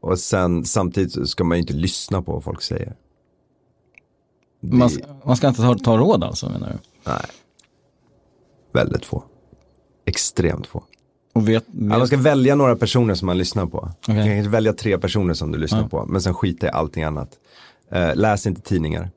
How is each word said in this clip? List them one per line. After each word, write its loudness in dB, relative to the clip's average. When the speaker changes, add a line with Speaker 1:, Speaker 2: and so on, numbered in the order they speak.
Speaker 1:
och -2
sen, 0
samtidigt -2
så -4
ska -2
man 2
ju 2
inte -4
lyssna -2
på -8
vad -6
folk -8
säger. -8
Det 0
Speaker 2:
Man 6
s-, -2
man 2
ska 2
inte 0
ta, 4
ta 2
råd 4
alltså, -6
menar -6
du? -8
Speaker 1:
Nej. -2
Väldigt 0
få. -8
Extremt -2
få. -12
Speaker 2:
Och 2
vet, 2
Speaker 1:
Ja, -20
man 2
Speaker 2:
vet 2
Speaker 1:
ska 2
välja 4
några 4
personer 2
som -4
man 0
lyssnar -2
på. -8
Speaker 2:
Okej. 0
Speaker 1:
Man 2
kan -2
välja 4
tre 0
personer 0
som -4
du -4
lyssnar 0
Speaker 2:
Ja. -2
Speaker 1:
på, -4
men 0
sen 0
skita -2
i 0
allting -4
annat. -4
Eh, 0
läs 2
inte -2
tidningar. -2